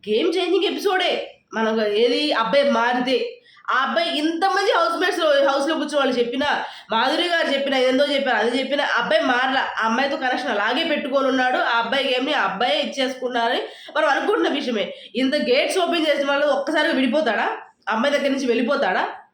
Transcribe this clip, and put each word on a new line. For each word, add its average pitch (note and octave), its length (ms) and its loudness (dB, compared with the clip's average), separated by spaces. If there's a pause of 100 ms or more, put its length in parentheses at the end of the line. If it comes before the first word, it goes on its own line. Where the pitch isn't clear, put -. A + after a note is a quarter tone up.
(100)
గేమ్ C#4 180 2
చేంజింగ్ F4 360 0
ఎపిసోడే. F4+ 640 -2 (240)
మనకు A3 260 0
ఏది B3 520 2
అబ్బాయి A#3+ 380 2
మారితే, B3 600 0 (400)
ఆ B3+ 140 2
అబ్బాయి D#4+ 340 -2
ఇంతమంది F#4+ 540 0
హౌస్ E4 280 2
మేట్స్ D4+ 480 2
హౌస్లో D#4 260 0
కూర్చో D4 240 -2
వాళ్ళు C4 160 2
చెప్పినా, A#3+ 500 -2 (280)
మాధురి D4+ 360 0
గారు D#4+ 260 0
చెప్పినా, C4+ 240 0
ఏందో C4 260 4
చెప్పారు, C4+ 320 0
అది A#3+ 220 0
చెప్పినా C4+ 260 -2 (120)
అబ్బాయి D4+ 260 0
మారలా. C4 460 0 (100)
ఆ A3 80 -2
అమ్మాయితో C4+ 300 0
కనెక్షన్ C4 340 -4
అలాగే A3+ 340 -2
పెట్టుకొని C#4 440 0
ఉన్నాడు. B3+ 280 2
ఆ A#3+ 220 0
అబ్బాయి B3+ 360 0
గేమ్ని C4+ 180 0
ఆ B3 120 0
అబ్బాయే B3+ 380 0
ఇచ్చేసుకున్నారని B3+ 800 -2 (340)
మనం D4+ 120 2
అనుకుంటున్న E4 400 0
విషయమే. A#3+ 460 -2 (220)
ఇంత C4 180 0
గేట్స్ C#4 440 2
ఓపెన్ E4+ 280 0
చేసిన C#4 220 2
వాళ్ళు C#4+ 180 2
ఒక్కసారిగా D4+ 480 0
విడిపోతాడా? B3+ 540 0 (400)
అమ్మాయి C4 300 2
దగ్గర C4+ 120 0
నుంచి C4+ 160 -2
వెళ్ళిపోతాడా? A#3+ 640 0 (260)